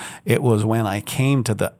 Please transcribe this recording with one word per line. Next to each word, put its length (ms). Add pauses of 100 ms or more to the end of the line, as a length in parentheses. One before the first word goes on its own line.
(240)
it 160
was 240
when 220
I 140
came 440
to 100
the 260